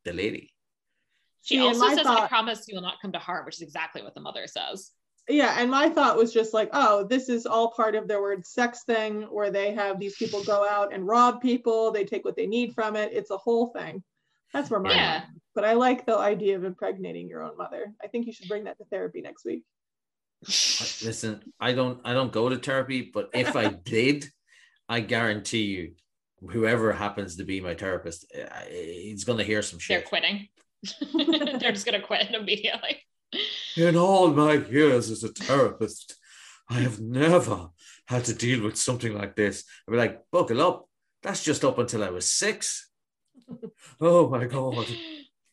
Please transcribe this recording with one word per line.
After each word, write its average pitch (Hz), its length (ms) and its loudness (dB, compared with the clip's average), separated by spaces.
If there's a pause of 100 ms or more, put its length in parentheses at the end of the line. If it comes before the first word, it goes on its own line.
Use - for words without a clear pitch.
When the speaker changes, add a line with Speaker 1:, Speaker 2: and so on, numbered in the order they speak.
Speaker 1:
the 87 100 -8
lady. 98 400 -6 (880)
Speaker 2:
She - 140 -2
Speaker 3:
See, 262 100 4
and - 40 6
Speaker 2:
also 233 100 2
Speaker 3:
my 247 160 8
Speaker 2:
says, 311 100 2
"I 247 100 4
Speaker 3:
thought - 140 4
Speaker 2:
promise 226 380 0
you 214 80 -12
will 180 60 -8
not 180 200 -8
come 190 120 -8
to 170 40 -6
harm," 165 280 -6
which 156 100 -14
is 170 60 -16
exactly 156 420 -10
what 101 100 -16
the - 60 -18
mother - 260 -10
says. - 460 -8 (380)
Speaker 3:
Yeah, 269 280 4
and 240 140 2
my 285 180 4
thought 269 280 4
was 233 160 4
just 220 200 2
like, 220 200 2
"Oh, 214 320 4
this 262 240 0
is 233 160 0
all 226 260 2
part 220 240 2
of 208 140 -2
their 202 120 0
weird 196 240 -2
sex 240 380 -2
thing 220 380 -2
where 208 280 -2
they 196 240 -2
have 196 260 -2
these 196 180 -8
people 202 260 -4
go 202 240 2
out 202 260 0
and 185 140 -6
rob 233 340 4
people, 226 500 2
they 202 120 0
take 196 220 -6
what 190 100 -4
they 185 100 -2
need 233 300 -2
from 214 220 -2
it. 214 160 -4
It's 208 180 -4
a 196 60 -4
whole 233 300 2
thing." 175 360 -12 (500)
That's 277 160 -4
where 202 120 0
my 190 100 0
Speaker 2:
Yeah. 508 40 6 (160)
Speaker 3:
mind 160 200 -4
went. - 100 -20 (140)
But 208 100 0
I 220 80 4
like 254 320 4
the 226 120 2
idea 202 400 2
of 180 80 -6
impregnating 185 640 -8
your 160 120 -12
own 156 160 -12
mother. 208 360 -10 (100)
I 208 40 -14
think 240 200 -6
you 226 60 -12
should 180 160 -18
bring 208 160 -6
that - 140 -12
to 202 60 -18
therapy 185 360 -8
next - 240 -16
week. - 180 -6 (840)
Speaker 1:
Listen, - 960 -4 (180)
I 120 120 0
don't, 123 320 -2
I 120 100 -4
don't 127 200 0
go 113 160 2
to 131 80 -2
therapy, 131 560 -2
but - 200 -4
if 127 220 0
I 113 140 2
Speaker 3:
<laughs> 90 160 -10
Speaker 1:
did, 135 400 2 (640)
I 117 100 0
guarantee 110 640 0
you, 90 300 -6 (560)
whoever 110 420 2
happens 98 460 -6
to 92 80 -8
be 95 160 -4
my 87 140 -6
therapist, 85 500 -6 (100)
uh, - 240 -12 (100)
he's 90 540 -10
gonna 107 220 0
hear 107 160 2
some - 260 -8
Speaker 2:
They're 185 120 2
Speaker 1:
shit. - 100 -8
Speaker 2:
quitting. 196 400 -2 (320)
<laughs> 294 800 -2
They're 233 140 0
just 196 120 -6
gonna 220 160 0
quit 208 300 -2
immediately. 214 720 -4 (720)
Speaker 1:
"In 165 220 4
all 185 340 6
my 151 220 6
years 131 580 4
as 110 140 -8
a - 20 -4
therapist, 123 880 0 (540)
I 120 60 -2
have 120 260 0
never 123 680 2 (340)
had 123 200 -2
to 117 80 -2
deal 120 300 0
with 110 140 -4
something 123 360 -2
like 101 220 -8
this." 101 300 0 (200)
I'd 104 60 -8
be 117 60 2
like, 117 240 0 (100)
"Buckle 135 300 2
up. 170 260 2 (340)
That's 190 220 -6
just 147 220 0
up 127 140 2
until 113 260 -2
I 92 60 -6
was 90 200 -6
six." - 580 -4 (600)
Speaker 2:
<laughs> - 500 -18
Speaker 1:
Oh 165 300 8
my 123 160 0
God. 123 420 -4 (640)